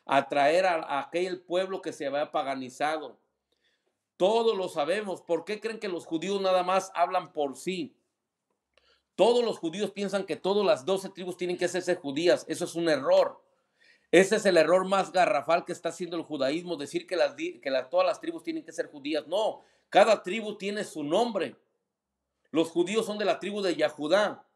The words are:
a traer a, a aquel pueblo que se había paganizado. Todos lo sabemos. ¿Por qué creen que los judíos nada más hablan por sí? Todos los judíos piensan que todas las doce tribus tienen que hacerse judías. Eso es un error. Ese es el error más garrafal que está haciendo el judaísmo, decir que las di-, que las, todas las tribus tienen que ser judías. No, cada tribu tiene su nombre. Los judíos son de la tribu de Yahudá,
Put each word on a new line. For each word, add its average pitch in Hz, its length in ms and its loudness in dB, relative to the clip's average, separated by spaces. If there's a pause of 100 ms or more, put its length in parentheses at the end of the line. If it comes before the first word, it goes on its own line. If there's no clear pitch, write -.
a 139 220 2
traer 151 380 4
a, 180 100 2
a 143 240 -4
aquel 180 420 -4
pueblo 185 400 -4
que 151 120 -8
se 147 120 -8
había 143 260 -2
paganizado. 135 880 -4 (1000)
Todos 220 400 4
lo 185 120 -4
sabemos. 170 520 -2
¿Por 165 240 -2
qué 208 140 -6
creen 220 200 -8
que 214 100 -6
los 165 160 -6
judíos 185 360 -4
nada 185 220 2
más 185 320 0
hablan 180 380 -2
por 139 220 -4
sí? 180 400 -6 (1200)
Todos 233 280 4
los 214 140 -2
judíos 190 340 -6
piensan 196 340 -6
que 151 100 -6
todas 202 300 0
las 139 200 2
doce 190 240 -2
tribus 185 280 -12
tienen 180 200 -4
que 180 80 -2
hacerse 175 300 -2
judías. 151 540 2
Eso 165 160 -4
es 165 100 -12
un 170 140 0
error. 160 520 2 (720)
Ese 190 260 6
es - 80 -2
el 185 100 4
error 185 300 6
más 185 260 0
garrafal 165 540 2
que - 80 -8
está - 160 -6
haciendo 165 260 -8
el 160 80 -4
judaísmo, 156 540 -4
decir 143 300 -6
que 180 100 -4
las 143 180 2
di-, 165 240 -8
que 139 100 -6
las, 131 200 -2
todas 185 160 2
las 160 160 -2
tribus 165 220 -8
tienen 160 200 -8
que 160 80 -18
ser 151 160 -6
judías. 147 400 -6
No, 190 360 -4 (260)
cada 202 340 6
tribu 208 340 -6
tiene 202 280 -6
su 156 180 -10
nombre. 175 540 -2 (920)
Los 160 180 2
judíos 185 360 0
son 208 120 -6
de 208 80 -2
la 175 140 0
tribu 202 220 -6
de 180 140 0
Yahudá, 156 800 0